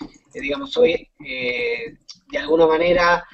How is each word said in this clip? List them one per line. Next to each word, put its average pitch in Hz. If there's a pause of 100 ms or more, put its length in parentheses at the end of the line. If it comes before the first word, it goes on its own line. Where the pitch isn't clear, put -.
(320)
Eh, -
digamos, 277
hoy, - (200)
eh, 120 (340)
de 147
alguna 160
manera, 170